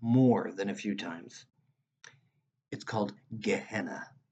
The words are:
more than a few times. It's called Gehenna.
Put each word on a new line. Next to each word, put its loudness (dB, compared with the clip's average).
more 6
than -4
a -4
few -4
times. -10
It's -10
called -2
Gehenna. -2